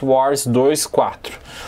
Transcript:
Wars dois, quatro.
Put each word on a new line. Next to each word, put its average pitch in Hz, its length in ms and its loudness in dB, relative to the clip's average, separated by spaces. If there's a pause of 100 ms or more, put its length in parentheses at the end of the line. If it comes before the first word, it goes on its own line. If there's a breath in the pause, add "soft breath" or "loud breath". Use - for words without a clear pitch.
Wars 135 420 2
dois, 131 400 2
quatro. - 540 -4 (280 loud breath)